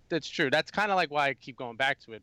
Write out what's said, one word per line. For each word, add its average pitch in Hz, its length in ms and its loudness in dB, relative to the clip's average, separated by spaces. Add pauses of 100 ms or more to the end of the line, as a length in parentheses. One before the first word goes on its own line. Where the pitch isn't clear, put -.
that's 165 180 -2
true. 147 220 0
That's 151 220 2
kinda, 202 220 0
like, 175 160 2
why 143 200 2
I 135 60 0
keep 131 200 -16
going 120 220 -10
back 135 240 0
to - 100 -18
it 107 120 -12